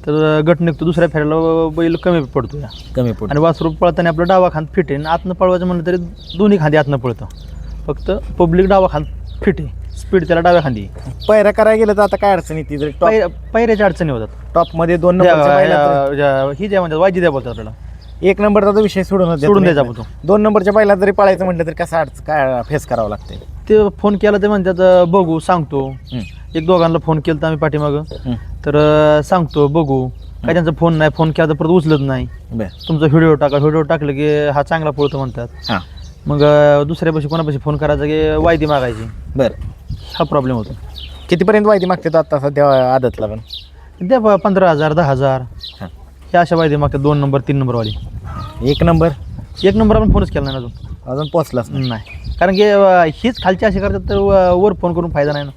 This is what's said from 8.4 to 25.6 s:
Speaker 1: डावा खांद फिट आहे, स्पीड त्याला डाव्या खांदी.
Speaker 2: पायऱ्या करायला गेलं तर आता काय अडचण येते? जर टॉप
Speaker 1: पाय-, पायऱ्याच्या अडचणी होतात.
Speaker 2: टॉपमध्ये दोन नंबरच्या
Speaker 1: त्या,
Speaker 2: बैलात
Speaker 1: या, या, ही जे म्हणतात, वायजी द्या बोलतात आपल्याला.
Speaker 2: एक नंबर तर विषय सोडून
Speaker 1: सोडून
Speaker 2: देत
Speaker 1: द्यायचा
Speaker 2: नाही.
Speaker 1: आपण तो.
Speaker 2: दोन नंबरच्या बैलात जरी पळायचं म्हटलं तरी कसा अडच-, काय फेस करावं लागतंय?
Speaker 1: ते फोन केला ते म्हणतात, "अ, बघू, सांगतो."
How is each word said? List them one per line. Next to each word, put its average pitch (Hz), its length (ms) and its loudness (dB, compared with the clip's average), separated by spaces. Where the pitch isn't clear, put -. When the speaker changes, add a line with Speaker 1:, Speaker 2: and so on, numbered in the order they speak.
Speaker 1:
डावा 190 220 4
खांद 151 140 -4
फिट 165 200 0
आहे, - 300 -12
स्पीड 175 360 -2
त्याला 170 120 2
डाव्या 175 240 4
खांदी. 107 240 -4
Speaker 2:
पायऱ्या 208 240 4
करायला 220 240 4
गेलं 214 160 2
तर 202 80 2
आता 196 140 2
काय 202 160 2
अडचण 160 260 -2
येते? 147 200 -8
जर 147 100 -4
टॉप - 140 -6
Speaker 1:
पाय-, 196 260 2
पायऱ्याच्या 226 320 2
अडचणी 165 260 0
होतात. 110 160 -4
Speaker 2:
टॉपमध्ये 170 420 0
दोन 175 180 4
नंबरच्या 170 300 6
Speaker 1:
त्या, 143 120 6
Speaker 2:
बैलात 143 540 2
Speaker 1:
या, 143 140 0
या, 135 340 0
ही 208 80 -4
जे 196 120 0
म्हणतात, 160 180 -2
वायजी 185 220 2
द्या 170 120 4
बोलतात 123 180 -4
आपल्याला. 110 220 -12
Speaker 2:
एक 190 200 2
नंबर 208 220 4
तर 208 180 4
विषय 196 220 0
सोडून 175 340 0
Speaker 1:
सोडून 196 260 4
Speaker 2:
देत 175 100 4
Speaker 1:
द्यायचा 143 80 2
Speaker 2:
नाही. 120 200 -4
Speaker 1:
आपण - 20 -8
तो. - 240 -12
Speaker 2:
दोन 208 140 4
नंबरच्या 208 320 2
बैलात 202 240 4
जरी 196 140 2
पळायचं 190 340 2
म्हटलं 170 200 -2
तरी 156 100 -8
कसा 165 240 -4
अडच-, - 240 -6
काय 131 420 -2
फेस 147 200 -4
करावं 113 240 -2
लागतंय? 104 280 -10
Speaker 1:
ते - 600 0
फोन 208 200 0
केला 208 200 2
ते 202 100 0
म्हणतात, 190 320 0
"अ, 185 240 6
बघू, 170 360 2
सांगतो." 143 500 -2